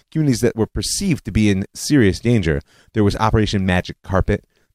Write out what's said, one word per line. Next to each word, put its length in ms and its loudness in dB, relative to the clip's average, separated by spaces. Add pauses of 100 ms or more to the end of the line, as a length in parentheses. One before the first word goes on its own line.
communities 320 -2
that 140 0
were 100 0
perceived 600 -4
to 60 -10
be 200 2
in 240 -2
serious 440 2
danger. 400 0 (340)
There 100 0
was 140 2
Operation 500 0
Magic 340 -2
Carpet 420 -2 (320)